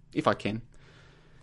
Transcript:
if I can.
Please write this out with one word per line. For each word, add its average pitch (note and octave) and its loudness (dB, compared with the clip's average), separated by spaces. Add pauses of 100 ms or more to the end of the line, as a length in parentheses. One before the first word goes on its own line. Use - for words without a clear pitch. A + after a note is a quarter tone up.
(140)
if - 0
I G#2 8
can. A2 -4 (800)